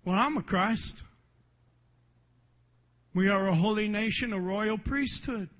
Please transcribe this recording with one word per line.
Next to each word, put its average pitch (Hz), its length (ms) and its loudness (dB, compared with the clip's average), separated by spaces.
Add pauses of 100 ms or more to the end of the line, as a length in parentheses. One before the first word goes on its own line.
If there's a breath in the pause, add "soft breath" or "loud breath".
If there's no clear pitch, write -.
Well, 185 140 0
I'm 277 200 2
a - 40 -4
Christ. 208 600 -2 (2000)
We 185 160 2
are 196 180 2
a 185 80 4
holy 214 320 2
nation, 214 460 -2
a 190 80 -2
royal 208 380 -2
priesthood. 262 800 -4